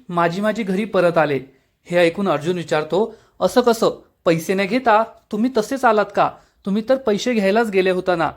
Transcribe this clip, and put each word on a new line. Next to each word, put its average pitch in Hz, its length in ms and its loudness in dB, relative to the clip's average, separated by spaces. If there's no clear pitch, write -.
माझी 175 320 0
माझी 214 220 -2
घरी 196 220 -2
परत 175 320 0
आले." 147 220 2
हे 175 120 -2
ऐकून 175 300 2
अर्जुन 156 280 -2
विचारतो, 165 600 -2
"असं 185 200 2
कसं? 226 400 2
पैसे 165 280 0
न 196 120 0
घेता 226 380 2
तुम्ही 226 260 -2
तसेच 254 280 -2
आलात 214 200 2
का? 160 160 2
तुम्ही 202 240 -2
तर 262 60 2
पैसे 247 380 -2
घ्यायलाच 214 360 0
गेले 190 200 2
होता 180 260 0
ना?" 156 220 0